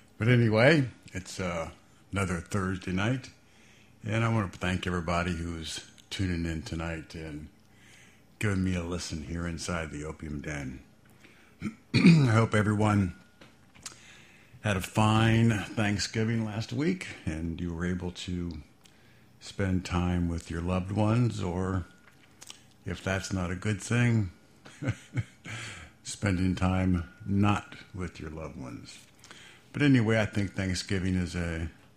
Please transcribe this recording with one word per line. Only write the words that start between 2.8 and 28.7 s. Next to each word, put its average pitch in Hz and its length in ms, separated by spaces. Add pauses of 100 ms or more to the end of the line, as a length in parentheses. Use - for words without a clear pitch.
night, 110 380 (760)
and 113 200
I 117 60
want 107 220
to - 60
thank 92 300
everybody 87 460
who's 82 520 (240)
tuning 85 420
in 80 120
tonight 82 500
and 78 360 (920)
giving 98 240
me 92 120
a 87 60
listen 85 400
here 85 240
inside 82 460
the 73 140
Opium 76 360
Den. 71 380 (840)
<clears throat> - 320
I 151 380
hope 113 240
everyone 104 580 (1500)
had 104 140
a 95 60
fine 110 680
Thanksgiving 110 960
last 107 280
week, 165 360 (180)
and 80 340
you 87 140
were 82 100
able 90 240
to 90 440 (920)
spend 92 400
time 90 460
with 82 200
your 82 120
loved 90 280
ones, 107 540
or 92 400 (1000)
if 87 180
that's 95 300
not 90 180
a 92 40
good 98 260
thing, 113 500 (500)
<laughs> 120 120 (1080)
spending 92 520
time 92 480 (220)
not 101 500 (180)
with 92 280
your 76 80
loved 78 260
ones. - 440 (760)